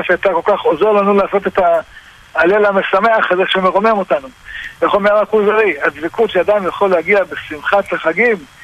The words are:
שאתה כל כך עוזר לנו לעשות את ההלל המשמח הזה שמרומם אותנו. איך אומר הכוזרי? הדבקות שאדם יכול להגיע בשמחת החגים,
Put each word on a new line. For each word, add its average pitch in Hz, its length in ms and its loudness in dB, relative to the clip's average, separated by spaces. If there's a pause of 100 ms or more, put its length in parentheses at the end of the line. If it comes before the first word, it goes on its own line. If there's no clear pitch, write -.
שאתה 180 300 -2
כל 170 200 0
כך 190 80 0
עוזר 185 320 2
לנו 202 220 2
לעשות 196 320 0
את 180 120 -2 (760)
ההלל 202 320 2
המשמח 202 640 2
הזה 180 180 0
שמרומם 190 500 0
אותנו. 160 300 -2 (540)
איך 165 120 0
אומר 202 220 2
הכוזרי? 208 680 2
הדבקות 165 480 -2
שאדם 190 360 0
יכול 196 240 -2
להגיע 180 340 0
בשמחת 156 680 -4
החגים, 180 440 -2 (280)